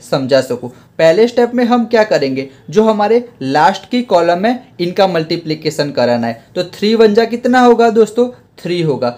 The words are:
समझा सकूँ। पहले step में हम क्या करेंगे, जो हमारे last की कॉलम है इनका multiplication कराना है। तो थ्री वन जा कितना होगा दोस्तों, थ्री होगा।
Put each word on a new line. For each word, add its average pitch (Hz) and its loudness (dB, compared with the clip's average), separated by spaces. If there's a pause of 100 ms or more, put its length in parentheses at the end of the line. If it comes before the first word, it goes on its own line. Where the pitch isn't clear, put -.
(120)
समझा 135 0
सकूँ। 123 -6 (280)
पहले 165 4
step 240 -2
में 247 0
हम 233 0
क्या 220 0
करेंगे, 135 -4 (220)
जो 190 2
हमारे 220 0 (180)
last 147 0
की 247 -2
कॉलम 175 0
है 247 -2 (120)
इनका 180 0
multiplication 156 -4
कराना 120 0
है। 117 -8 (100)
तो 180 -4
थ्री 208 -2
वन 220 4
जा 226 2
कितना 240 0
होगा 233 4
दोस्तों, 226 0 (300)
थ्री 175 -4
होगा। 127 -2